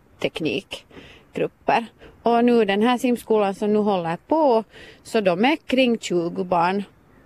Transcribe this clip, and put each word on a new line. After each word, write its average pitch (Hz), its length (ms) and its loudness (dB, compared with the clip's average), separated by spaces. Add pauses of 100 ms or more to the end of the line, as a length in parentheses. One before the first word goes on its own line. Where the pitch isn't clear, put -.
(180)
teknikgrupper. - 1700 -6 (360)
Och 233 220 2
nu 240 200 4
den 196 180 0
här 240 160 2
simskolan 220 560 -2
som 208 180 -2
nu 208 60 2
håller 180 380 -2
på, 269 480 0 (380)
så - 180 -4
de 185 240 0
är 302 120 2
kring 247 420 0
tjugo 175 460 -4
barn. 180 400 0 (420)